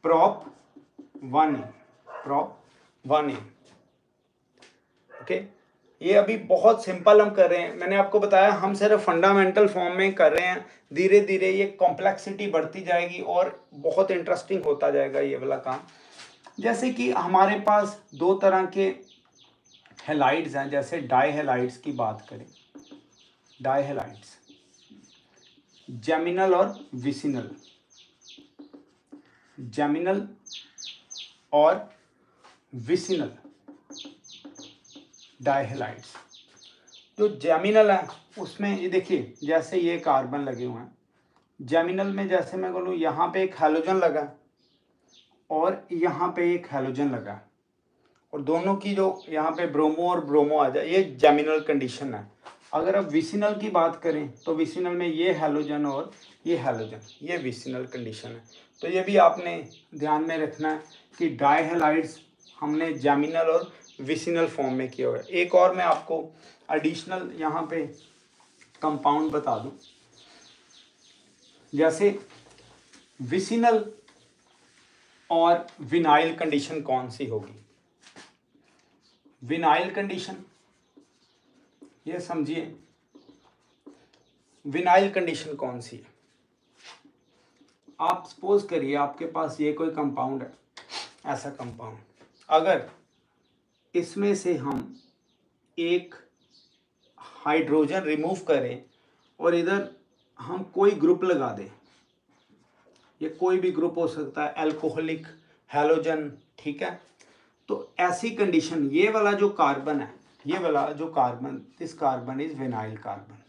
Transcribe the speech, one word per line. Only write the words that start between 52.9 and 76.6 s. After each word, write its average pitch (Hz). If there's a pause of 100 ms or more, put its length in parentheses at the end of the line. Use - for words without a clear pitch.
आप 196
vicinal 202
की 208
बात 165
करें 151
तो 165
vicinal 175
में 175
ये 170
हैलोजन 147
और 127 (360)
ये 165
हैलोजन, 113 (220)
ये 175
vicinal 127
condition 113
है। 117 (400)
तो 165
ये 185
भी 196
आपने 175 (380)
ध्यान 151
में 165
रखना 151
है 156 (360)
कि 170
dihalides 156 (400)
हमने 156
जेमिनल 151
और 170 (300)
vicinal 165
form 131
में 131
किया 127
हुआ 117
है। -
एक 175
और 180
मैं 185
आपको 160 (460)
additional 165 (100)
यहाँ 160
पे 151 (960)
compound 151
बता 135
दूँ, 135 (1900)
जैसे 160 (1000)
vicinal 214 (1500)
और 170 (160)
vinyl 160
condition 151